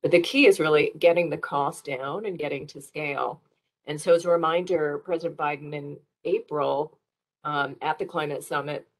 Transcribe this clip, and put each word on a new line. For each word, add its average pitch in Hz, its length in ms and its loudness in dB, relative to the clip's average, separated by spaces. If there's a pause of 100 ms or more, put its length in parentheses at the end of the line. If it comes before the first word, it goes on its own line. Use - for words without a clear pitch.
But - 80 2
the 175 100 6
key 269 240 2
is 196 160 6
really 151 380 4
getting 170 320 4
the 147 80 -4
cost - 480 -4
down 143 400 -6
and 180 120 -8
getting 143 280 -6
to 143 160 -16
scale. 139 580 -6 (460)
And 151 120 -6
so 170 140 2
as 170 140 4
a 175 40 2
reminder, 165 680 2
President 170 400 -4
Biden 147 340 -4
in 143 240 -10 (300)
April, 147 720 -2 (460)
um, 143 360 -2
at 156 180 -2
the - 60 -4
climate 147 400 -4
summit 147 420 -4 (140)